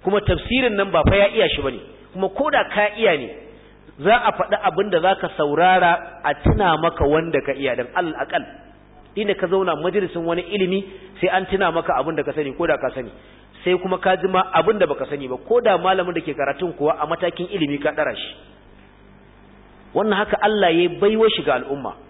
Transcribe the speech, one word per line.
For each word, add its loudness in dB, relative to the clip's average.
Kuma 0
tafsirin 0
nan 0
ba 4
fa 4
ya 6
iya 2
shi -4
bane. -4
Kuma -2
ko -2
da 2
ka 0
iya 2
ne, -8
za 4
a 2
faɗi -2
abin 0
da 2
za 2
ka -6
saurara 2
a 0
tuna 2
maka -2
wanda 2
ka -4
iya -2
dan -4
alal -2
aqal. -4
Inda -2
ka -2
zauna 2
majalisin -2
wani -2
ilimi -2
sai 0
an 0
tuna 0
maka -2
abin -2
da -2
ka -4
sani -4
ko -2
da 2
ka -2
sani. -10
Sai 2
kuma -2
ka 2
ji -2
ma 2
abin 2
da 4
baka -4
sani -8
ba, -6
ko 4
da 4
malamin 0
da -2
ke -8
karatun -2
kuwa 0
a -2
matakin -4
ilimi -2
ka 0
ɗara -2
shi. -12
Wannan 0
haka 0
Allah 4
ya 4
baiwa 4
shi -6
ga 0
al'umma. -6